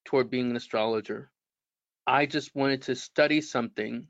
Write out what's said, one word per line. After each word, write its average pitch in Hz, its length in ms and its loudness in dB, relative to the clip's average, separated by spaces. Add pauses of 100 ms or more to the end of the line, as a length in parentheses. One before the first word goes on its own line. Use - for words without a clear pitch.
toward 127 240 2
being 123 220 0
an 120 40 -2
astrologer. 113 760 -4 (760)
I 139 200 4
just 143 300 -4
wanted 135 280 0
to 127 120 -2
study 151 460 2
something 117 680 -4